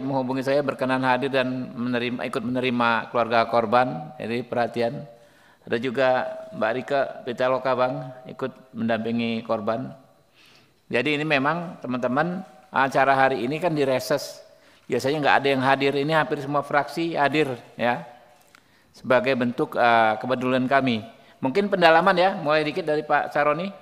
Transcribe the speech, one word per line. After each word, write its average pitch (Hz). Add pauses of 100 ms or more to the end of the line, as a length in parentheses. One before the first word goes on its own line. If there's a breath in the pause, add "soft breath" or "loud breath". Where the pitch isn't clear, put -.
menghubungi 135
saya, 135
berkenan 131
hadir 131
dan 127
menerima, 123
ikut 117
menerima 120
keluarga 113
korban. 123
Jadi 113
perhatian. 120 (680 soft breath)
Ada 117
juga 127 (460)
Mbak 110
Rika 139 (260)
Pitaloka, 127
Bang, 131 (160)
ikut 127 (260)
mendampingi 113
korban. 113 (1000 soft breath)
Jadi 127
ini 147
memang, 156
teman-teman, 127 (320)
acara 135
hari 131
ini 151
kan 175
direses. 139 (480 soft breath)
Biasanya 131
nggak 113
ada 135
yang 131
hadir. 139
Ini 143
hampir 151
semua 139
fraksi 160
hadir, 147 (320)
ya, 120 (880 soft breath)
sebagai 123
bentuk, 123
eh, 113
kepedulian 127
kami. 127 (320 soft breath)
Mungkin 196
pendalaman, 180
ya, 190
mulai 151
dikit 151
dari 151
Pak 147
Saroni. 151 (120)